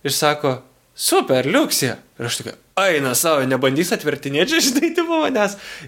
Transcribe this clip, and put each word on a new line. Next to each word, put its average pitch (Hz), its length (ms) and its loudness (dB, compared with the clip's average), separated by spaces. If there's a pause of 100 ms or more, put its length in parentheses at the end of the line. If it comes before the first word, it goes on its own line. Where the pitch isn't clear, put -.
Ir 139 60 -2
sako, 147 500 0 (360)
"Super, 139 480 2
liuksė." 165 520 0 (220)
Ir 117 60 -6
aš 117 140 -4
tokia, - 140 -10 (240)
"Eina 156 360 2
savo, 147 320 2
nebandys 135 460 2
atvertinėti, 151 720 0
<laughs> - 40 2
žinai, 285 300 0
tipo 330 240 0
manęs." 214 380 0 (300)